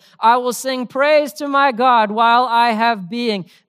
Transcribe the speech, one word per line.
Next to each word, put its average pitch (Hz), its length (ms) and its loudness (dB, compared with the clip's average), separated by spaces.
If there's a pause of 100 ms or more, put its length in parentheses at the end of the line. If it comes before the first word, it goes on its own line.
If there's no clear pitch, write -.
(200)
I 226 180 4
will 247 140 -4
sing 254 360 -6
praise 294 460 0
to 294 140 -10
my 277 240 0
God 233 380 2
while 233 360 2
I 233 260 0
have 220 360 -2
being. 214 380 -6 (240)